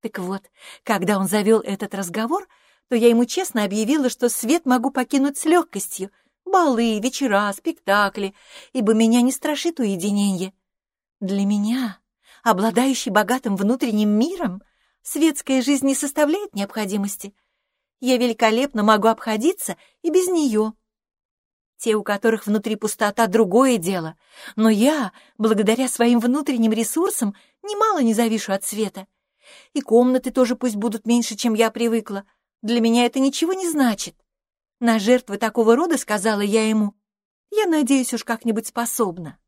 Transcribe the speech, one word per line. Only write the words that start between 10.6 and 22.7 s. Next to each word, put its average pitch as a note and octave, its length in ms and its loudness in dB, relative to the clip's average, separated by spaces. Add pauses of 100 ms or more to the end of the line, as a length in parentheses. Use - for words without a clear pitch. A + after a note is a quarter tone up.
Для G3 240 -2
меня, G#3 540 -2 (440)
обладающей A3+ 680 0
богатым G#3 460 0
внутренним G#3+ 540 0
миром, A#3 520 -2 (420)
светская C#4 580 0
жизнь C4+ 240 0
не C4+ 100 0
составляет D4+ 600 -2
необходимости. G3+ 800 -6 (680)
Я B3+ 180 0
великолепно A3+ 680 0
могу G#3+ 240 4
обходиться A3+ 680 -2 (240)
и E4+ 80 -4
без F4+ 180 2
нее. A3+ 460 0 (1040)
Те, A3 180 0
у G#3 80 -2
которых G#3 420 -2
внутри G#3+ 300 -2